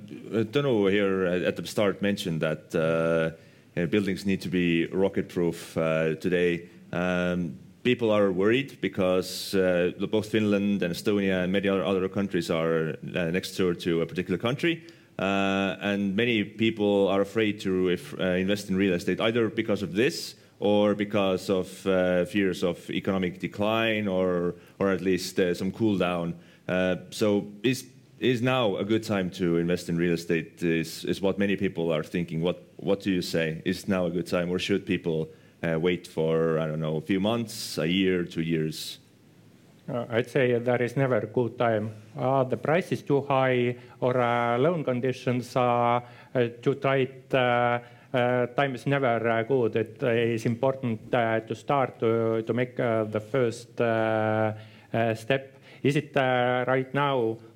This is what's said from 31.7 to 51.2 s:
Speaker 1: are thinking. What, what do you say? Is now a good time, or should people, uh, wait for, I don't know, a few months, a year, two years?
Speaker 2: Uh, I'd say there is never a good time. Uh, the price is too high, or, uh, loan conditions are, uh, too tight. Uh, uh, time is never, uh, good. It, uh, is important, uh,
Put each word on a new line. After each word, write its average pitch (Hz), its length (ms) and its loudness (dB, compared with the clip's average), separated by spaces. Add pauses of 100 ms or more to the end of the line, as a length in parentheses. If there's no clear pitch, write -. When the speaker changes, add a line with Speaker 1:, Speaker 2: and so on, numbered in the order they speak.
Speaker 1:
are 78 100 0
thinking. 82 400 -4
What, 87 220 -2 (120)
what 95 240 0
do 98 120 -2
you 90 100 0
say? 80 420 -2
Is - 220 -4
now 92 200 0
a 85 40 0
good 87 160 -4
time, 90 240 -2
or 90 80 0
should 98 260 -2
people, 80 440 -2 (340)
uh, 82 160 0
wait 87 300 0
for, 80 500 0
I 80 80 0
don't 78 140 -4
know, 78 160 -2
a 78 40 -2
few 95 200 -2
months, 110 580 -4
a 78 80 0
year, 92 380 2
two 82 180 -6
years? 80 560 -4 (880)
Speaker 2:
Uh, 123 220 -6
I'd 120 180 0
say 123 300 2
there 123 240 0
is 117 140 -2
never 127 220 2
a 107 80 -2
good 113 300 -2
time. 110 380 0 (240)
Uh, 131 240 2
the 127 140 -2
price 175 340 0
is - 120 -2
too 143 180 2
high, 127 560 2 (240)
or, 127 200 2
uh, 120 380 2
loan 156 240 2
conditions 123 720 -2
are, 120 480 2 (320)
uh, 120 140 2 (120)
too 139 140 0
tight. 135 580 -2
Uh, 120 460 4 (340)
uh, 123 340 2
time 139 280 0
is 117 140 -12
never, 120 400 2
uh, 113 160 2
good. 117 320 2
It, 110 260 -2
uh, 131 60 0
is 117 360 2
important, 120 680 -2
uh, 113 240 2